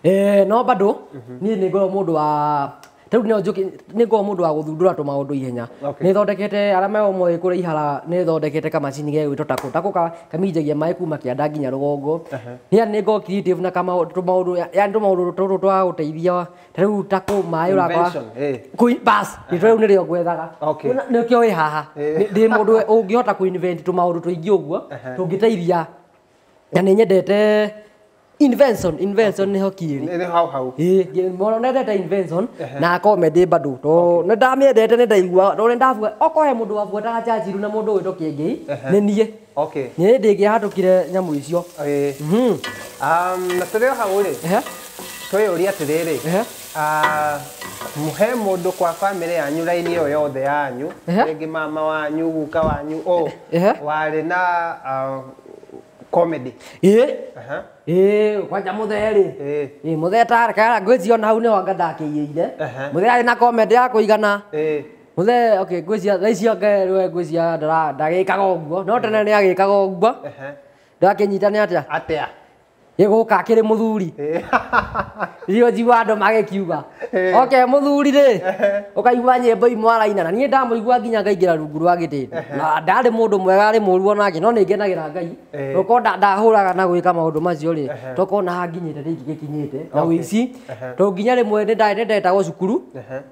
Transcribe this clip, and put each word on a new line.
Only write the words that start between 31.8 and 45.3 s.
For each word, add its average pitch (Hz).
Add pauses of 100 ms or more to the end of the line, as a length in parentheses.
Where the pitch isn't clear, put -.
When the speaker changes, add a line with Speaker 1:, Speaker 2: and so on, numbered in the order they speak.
Speaker 1:
invention, 185 (120)
Speaker 2:
Ehe. 139
Speaker 1:
na 175
comedy 175
bado. 147
To, 143 (280)
Speaker 2:
Okay. 170
Speaker 1:
nĩndamĩendete, 254
nĩndaigua, 190
to 214
nĩndabuata, 240
okorwo 311
he 269
mũndũ 226
wabuataga 214
Churchill 196
na 208
mũndũ 214
ũyũ 202
ũtoki 180
ĩngĩ, 151 (120)
Speaker 2:
Ehe. 135
Speaker 1:
nĩ 196
niĩ. 214 (280)
Speaker 2:
Okay. 147 (140)
Speaker 1:
Nĩ 208
ndĩngĩahatũkire 190
nyamũ 180
icio. 170 (200)
Speaker 2:
Ĩĩ. 143
Speaker 1:
Mhm. 151 (640)
Speaker 2:
Um, 180
na 180
tũrĩ 233
o -
hau 202
rĩ, 185 (120)
Speaker 1:
Ehe. 185 (720)